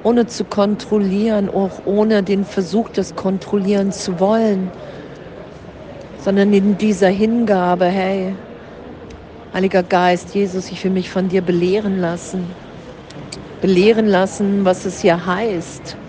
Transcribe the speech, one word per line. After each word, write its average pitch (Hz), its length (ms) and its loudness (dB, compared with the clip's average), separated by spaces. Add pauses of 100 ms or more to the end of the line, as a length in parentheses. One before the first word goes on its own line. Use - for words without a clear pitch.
ohne 233 240 4
zu - 160 -6
kontrollieren, 208 1040 0
auch 190 360 -2
ohne 208 380 4
den 196 200 0
Versuch, 190 460 -2
das - 260 -4
kontrollieren 190 760 0
zu 180 280 -6
wollen, 202 500 2 (1500)
sondern 196 320 4
in 196 260 4
dieser 196 320 4
Hingabe, 196 760 2
hey, 190 500 0 (1160)
Heiliger 185 300 2
Geist, 180 520 2
Jesus, 190 360 -2
ich 180 120 -12
will 185 80 0
mich 185 180 -2
von 185 200 -2
dir 185 120 2
belehren 185 580 0
lassen. 175 460 -4 (1160)
Belehren 208 460 6
lassen, 196 580 2
was 185 200 2
es 185 140 -6
hier 170 260 2
heißt. 185 680 -4 (140)